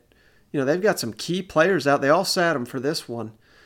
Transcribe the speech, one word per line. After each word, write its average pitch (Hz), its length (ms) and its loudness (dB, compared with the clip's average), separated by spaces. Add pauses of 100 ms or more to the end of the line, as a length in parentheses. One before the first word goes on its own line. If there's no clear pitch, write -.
(520)
you 151 80 -2
know, 135 60 0
they've 160 160 2
got 196 180 2
some 110 140 -6
key 185 300 -4
players 160 420 2
out. 143 160 4
They 139 80 2
all 175 160 4
sat 170 300 0
'em 120 100 -4
for 131 140 -8
this 147 280 -4
one. 113 260 -8 (320)